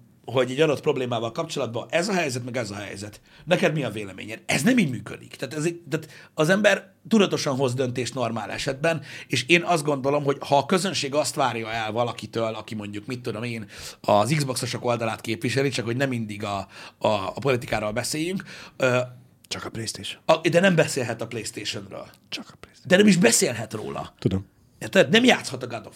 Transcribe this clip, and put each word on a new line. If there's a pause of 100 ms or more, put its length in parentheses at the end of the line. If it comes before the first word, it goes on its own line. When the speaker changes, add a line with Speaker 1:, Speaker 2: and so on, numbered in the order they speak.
(240)
Speaker 1:
hogy
egy
adott
problémával
kapcsolatban
ez
a
helyzet,
meg
ez
a
helyzet. (240)
Neked
mi
a
véleményed?
Ez
nem
így
működik.
Tehát
ez
egy, (100)
tehát (260)
az
ember (160)
tudatosan
hoz
döntést
normál
esetben, (240)
és
én
azt
gondolom,
hogy
ha
a
közönség
azt
várja
el
valakitől,
aki
mondjuk,
mit
tudom
én, (340)
az
Xboxosok
oldalát
képviseli,
csak
hogy
nem
mindig
a, (400)
a,
a
politikáról
beszéljünk, (340)
ö, (500)
Speaker 2:
Csak
a
PlayStation.
Speaker 1:
a, (120)
de
nem
beszélhet
a
PlayStationről. (220)
Speaker 2:
Csak
a
PlayStation.
Speaker 1:
De
nem
is
beszélhet
róla.
Speaker 2:
Tudom. (320)
Speaker 1:
Érted?
Nem
játszhat
a
God
of